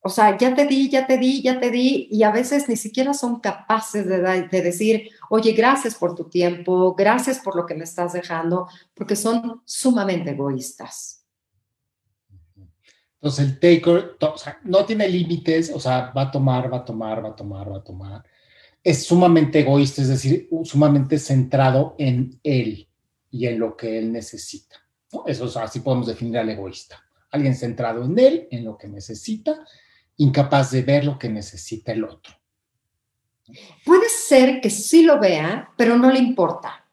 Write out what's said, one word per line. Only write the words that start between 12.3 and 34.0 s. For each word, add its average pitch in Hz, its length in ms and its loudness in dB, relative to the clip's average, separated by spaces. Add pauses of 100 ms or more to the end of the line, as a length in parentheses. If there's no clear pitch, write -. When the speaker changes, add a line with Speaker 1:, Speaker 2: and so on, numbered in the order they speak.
Speaker 2:
Ujú. 92 380 -20 (480)
Entonces, 143 300 -2
el 135 140 -4
taker, 170 580 4
to-, 156 160 -2
o - 40 -14
sea, - 260 -16
no 196 220 2
tiene 214 220 0
límites, 165 680 0
o 143 60 -8
sea, 127 360 -2
va 135 60 0
a 135 80 -2
tomar, 127 420 0
va 123 60 -6
a 120 60 -10
tomar, 110 400 -8
va 110 60 -10
a 107 60 -20
tomar, 98 360 -12
va 98 60 -12
a 95 60 -16
tomar. 98 400 -16 (600)
Es 156 200 0
sumamente 170 560 4
egoísta, 139 420 2
es 131 60 0
decir, 135 420 0
u-, 160 140 -4
sumamente 143 540 2
centrado 135 800 0
en 127 440 -2
él 117 460 -4 (420)
y 123 160 -6
en 120 120 -4
lo 113 180 -4
que 113 220 -8
él 113 140 -4
necesita, - 640 -14 (360)
¿no? - 140 -12
Eso, 131 180 -6
o 123 40 -6
sea, 117 160 -8
así 110 160 -10
podemos 127 260 -2
definir 117 320 -6
al 110 120 -2
egoísta. 98 540 -14 (260)
Alguien 139 240 0
centrado 120 500 -6
en 170 140 -2
él, 294 320 2
en 120 140 -10
lo 107 120 -12
que - 120 -20
necesita, 220 760 -10 (520)
incapaz 139 540 2
de 131 120 -2
ver 139 220 2
lo 139 140 -4
que 123 100 -8
necesita 107 640 -10
el 107 120 -4
otro. - 300 -18 (1500)
Speaker 1:
Puede 370 240 6